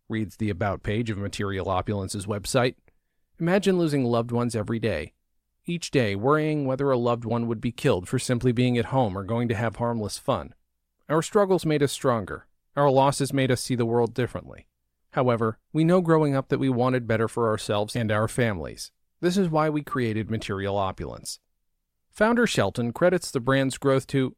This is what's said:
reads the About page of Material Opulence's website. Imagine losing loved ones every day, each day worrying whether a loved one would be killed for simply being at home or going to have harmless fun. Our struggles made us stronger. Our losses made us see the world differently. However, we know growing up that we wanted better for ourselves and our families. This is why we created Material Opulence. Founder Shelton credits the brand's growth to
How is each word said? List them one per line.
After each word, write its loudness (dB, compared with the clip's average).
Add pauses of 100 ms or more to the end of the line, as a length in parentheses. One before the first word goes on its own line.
reads -6
the -2
About -2
page -2
of -2
Material -4
Opulence's -4
website. 0 (640)
Imagine 2
losing 2
loved 0
ones 0
every -2
day, -2 (520)
each -6
day 2
worrying 0
whether 0
a 4
loved 0
one -2
would -4
be -4
killed 0
for 0
simply 0
being 2
at 0
home 0
or -8
going -2
to 0
have -4
harmless -4
fun. -4 (540)
Our 2
struggles 2
made 2
us 2
stronger. -2 (300)
Our 4
losses 4
made 2
us 0
see -2
the 0
world 2
differently. -6 (440)
However, 2 (140)
we 2
know 6
growing 4
up -4
that 2
we 0
wanted 2
better 0
for 0
ourselves -2
and 0
our 2
families. -4 (280)
This 0
is 2
why 0
we -2
created -2
Material -4
Opulence. -6 (680)
Founder 2
Shelton 0
credits 0
the -2
brand's 0
growth 2
to -2